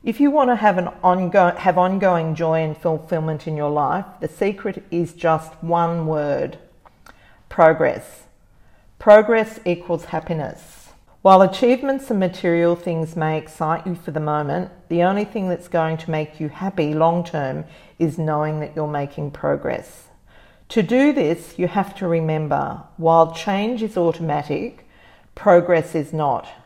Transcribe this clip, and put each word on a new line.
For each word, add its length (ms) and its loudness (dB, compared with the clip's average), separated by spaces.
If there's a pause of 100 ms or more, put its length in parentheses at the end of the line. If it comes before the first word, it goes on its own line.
If 160 -4
you 120 4
want 180 4
to 60 2
have 220 2
an 120 -2 (140)
ongo-, 540 4
have 200 2
ongoing 580 2
joy 260 0
and 160 -4
fulfillment 720 -4
in 80 -4
your 160 -2
life, 340 -2 (140)
the 80 -6
secret 640 -4
is 220 -2
just 380 -2 (120)
one 440 0
word: 500 -2 (920)
progress. 720 2 (760)
Progress 680 6
equals 400 -4
happiness. 840 -8 (340)
While 180 8
achievements 720 2
and 80 0
material 560 0
things 400 -6
may 220 -2
excite 500 -6
you 80 -6
for 160 -12
the 80 -6
moment, 520 -4 (180)
the 140 0
only 200 0
thing 240 -6
that's 220 -6
going 280 -2
to 140 -8
make 280 -6
you 100 -6
happy 440 -4
long 300 0
term 400 -6 (340)
is 220 -2
knowing 400 -2
that 160 -10
you're 120 -4
making 440 -8
progress. 760 -6 (600)
To 140 0
do 300 2
this, 440 -2
you 120 -2
have 260 -4
to 120 -6
remember, 760 -2 (140)
while 360 4
change 500 -4
is 120 -6
automatic, 920 -4 (480)
progress 600 4
is 160 -4
not. 360 -2 (180)